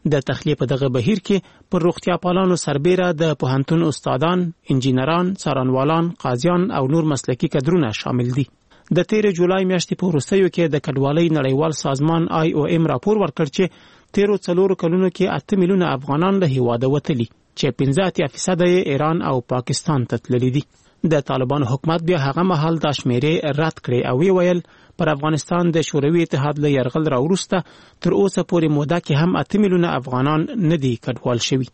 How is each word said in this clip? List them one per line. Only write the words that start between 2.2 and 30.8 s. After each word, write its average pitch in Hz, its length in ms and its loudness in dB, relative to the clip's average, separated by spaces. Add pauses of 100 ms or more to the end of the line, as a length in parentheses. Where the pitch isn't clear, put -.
سربیره 175 580 0
د 156 200 0
پوهنتون 139 500 0
استادان، 160 720 -2 (160)
انجینران، 139 640 0
څارنوالان، 143 880 0
قاضیان 170 520 0
او 135 160 -2
نور 160 160 2
مسلکي 147 440 -2
کدرونه 156 440 0
شامل 123 380 -2
دي. 127 160 0 (460)
د 170 100 4
تیرې 208 360 2
جولای 185 280 2
میاشتې 185 340 -2
په 180 60 -2
وروستیو 185 420 2
کې 165 220 0
د 147 80 0
کډوالۍ 139 500 0 (100)
نړیوال 139 340 2
سازمان 156 580 0
آی 160 220 0
او 151 140 0
ایم 165 220 2
راپور 170 300 0
ورکړ 165 280 0
چې 185 180 -2 (500)
تیرو 202 240 2
څلورو 185 380 0
کلونو 180 340 0
کې 180 160 -2 (100)
اته 190 220 -2
میلیونه 180 360 2
افغانان 160 460 0
له 175 80 2
هیواده 123 400 0
وتلي، 135 400 0 (300)
چې 151 100 0 (140)
پنځه 139 240 2
اتیا 170 220 -2
فیصده 175 380 -2
یې 180 220 2
ایران 151 340 0
او 131 200 -2
پاکستان 127 640 -2
ته 120 120 -4
تللي 123 320 0
دي. 143 140 -2 (400)
د 160 160 2
طالبانو 135 460 -2
حکومت 160 380 -2
بیا 175 140 0
هغه 139 260 0
مهال 165 340 0
دا 151 140 -2
شمیرې 131 420 0 (260)
رد 160 260 -2
کړې 127 240 -2
او 127 120 0
ویې 190 160 2
ویل، 175 240 2 (360)
پر 160 120 0
افغانستان 156 640 0
د 156 100 0
شوروي 156 420 0
اتحاد 147 360 -2
له 147 100 0
یرغل 139 440 0
راوروسته 175 500 0 (380)
تر 175 100 2
اوسه 196 300 0
پورې 170 340 0
موده 151 240 0
کې - 220 -2
هم 175 160 2
اته 170 220 -2
میلیونه 180 360 2
افغانان 135 500 0 (100)
نه 170 200 0
دي 135 180 -2 (120)